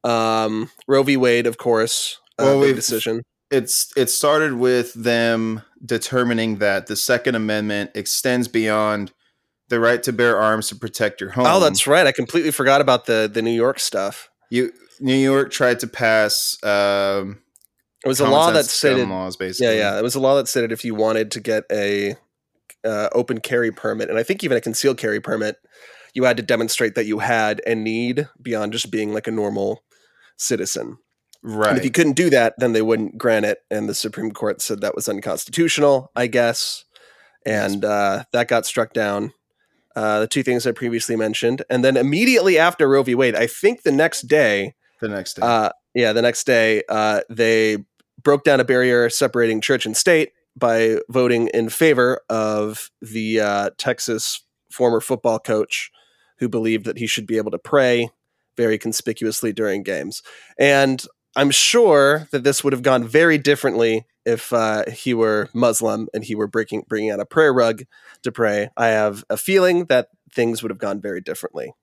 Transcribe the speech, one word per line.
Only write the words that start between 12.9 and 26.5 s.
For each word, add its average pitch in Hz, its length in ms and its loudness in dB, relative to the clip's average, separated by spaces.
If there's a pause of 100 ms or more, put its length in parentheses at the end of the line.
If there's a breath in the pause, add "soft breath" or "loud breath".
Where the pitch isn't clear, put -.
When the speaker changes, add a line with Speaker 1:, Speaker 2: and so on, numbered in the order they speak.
Speaker 1:
the, 110 260 0
the 113 100 -2
New 113 100 0
York 117 280 0
stuff. - 500 -6 (200)
Speaker 2:
You, 120 220 0 (300)
New 131 140 0
York 135 360 2
tried 120 300 0
to 120 60 -6
pass, 110 760 0
um, 101 760 0 (680)
Speaker 1:
It - 20 0
was 131 140 0
a - 20 4
Speaker 2:
common 135 160 4
Speaker 1:
law 165 120 6
that - 140 4
Speaker 2:
sense - 160 -4
gun 139 120 4
Speaker 1:
stated 123 160 0
Speaker 2:
laws, 92 280 -8
Speaker 1:
Yeah, 95 80 -6
Speaker 2:
basically. 110 340 0
Speaker 1:
yeah. 101 180 0
It 110 60 -2
was 120 120 -2
a 139 60 -2
law 135 160 4
that 135 100 0
stated 117 240 -2
if 113 140 -8
you 113 100 -4
wanted 110 360 0
to 113 100 -10
get 107 280 -2
a, 101 460 -2 (680)
uh, 107 260 -2
open 120 300 -2
carry 120 300 -2
permit, 107 380 -6
and 110 80 -2
I 117 60 0
think 196 200 -4
even 131 120 0
a 113 60 0
concealed 123 360 -2
carry 107 220 -4
permit, 107 380 -6 (560 loud breath)
you 127 100 -2
had 123 140 2
to 120 60 -6
demonstrate 113 520 -2